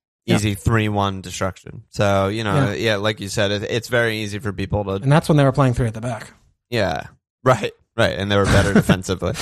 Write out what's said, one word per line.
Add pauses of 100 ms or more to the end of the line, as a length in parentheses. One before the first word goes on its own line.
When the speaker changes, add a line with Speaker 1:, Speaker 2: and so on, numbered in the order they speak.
(260)
Speaker 1:
Yeah.
Speaker 2:
Easy
three
one
destruction.
So,
you
know,
Speaker 1:
Yeah.
Speaker 2:
yeah,
like
you
said,
it,
it's
very
easy
for
people
to
Speaker 1:
And
that's
when
they
were
playing
three
at
the
back. (360)
Speaker 2:
Yeah, (400)
right, (240)
right.
And
they
were
better
Speaker 1:
<laughs>
Speaker 2:
defensively.